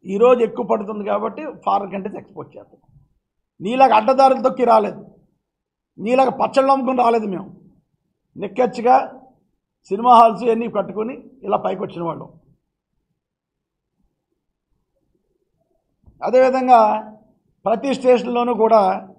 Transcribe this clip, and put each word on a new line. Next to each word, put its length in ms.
ఈరోజు 380
ఎక్కువ 220
పడుతుంది 400
కాబట్టి 400
ఫారిన్ 260
కంట్రీస్ 260
ఎక్స్‌పోర్ట్ 400
చేస్తాం. 220
నీలాగా 340
అడ్డదారులు 460
తొక్కి 240
రాలేదు, 400
నీలాగా 320
పచ్చళ్ళు 400
అమ్ముకుని 260
రాలేదు 280
మేము. 300
నిక్కచ్చిగా 840
సినిమా 300
హాల్స్ 280
ఇవన్నీ 280
కట్టుకుని 520
ఇలా 140
పైకి 240
వచ్చిన 220
వాళ్ళం. 260
అదేవిధంగా 880
ప్రతి 280
స్టేషన్లోనూ 600
కూడా 640